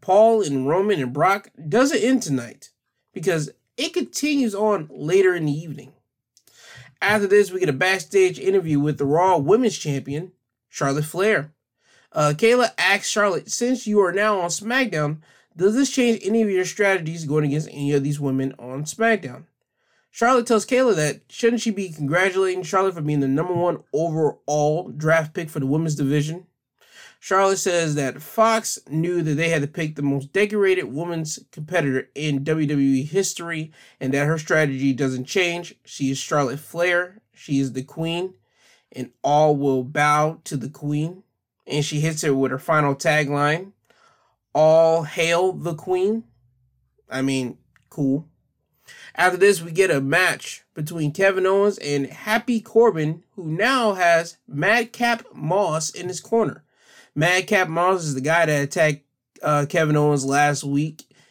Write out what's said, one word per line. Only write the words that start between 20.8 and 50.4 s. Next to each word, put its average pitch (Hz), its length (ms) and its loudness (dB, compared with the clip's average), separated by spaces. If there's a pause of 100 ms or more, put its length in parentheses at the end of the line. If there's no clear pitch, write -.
that 151 320 -2
shouldn't 233 320 0
she 226 100 -2
be 190 200 -4
congratulating 180 720 0
Charlotte 190 320 0
for 165 80 -8
being 147 180 0
the 135 80 0
number 160 240 0
one 175 300 -2 (100)
overall 151 1040 0
draft 156 380 0
pick 165 160 -8
for 156 100 -8
the 135 60 -2
women's 151 300 0
division? 147 500 -2 (720)
Charlotte 190 380 0
says 170 380 0
that 139 260 -4
Fox 220 580 0 (120)
knew 170 320 -2
that 156 140 -2
they 165 120 0
had 156 140 0
to 143 40 -2
pick 156 300 -6
the 151 60 -6
most 139 320 -2
decorated 196 500 2
women's 160 540 -6 (140)
competitor 151 640 -2
in 143 300 -2
W 160 220 0
W 139 300 2
E 131 60 0
history 165 720 -6 (260)
and 131 140 -4
that 143 140 0
her 160 100 0
strategy 143 560 0
doesn't 131 320 -4
change. 175 500 -4 (120)
She 135 240 -4
is 135 80 -6
Charlotte 143 420 -4
Flair. 180 640 -4 (100)
She - 280 -4
is 131 120 -4
the 131 100 -8
queen, 170 520 -6 (580)
and - 180 -10 (120)
all 151 340 4
will 135 280 0
bow 151 600 0
to 151 140 -8
the 120 100 -10
queen. 151 540 -6 (440)
And 160 160 -2
she 147 180 -4
hits 156 200 -2
her 147 140 0
with 135 160 0
her 131 80 -6
final 147 360 0
tagline, 151 800 0 (800)
"All 160 500 6
hail 170 500 0
the 160 200 -6
queen." 185 500 0 (840)
I 131 140 -4
mean, 131 340 -2 (320)
cool. 139 400 -2 (840)
After 180 240 2
this, 190 240 4
we 170 80 -12
get 185 200 4
a 139 120 2
match 165 600 0 (120)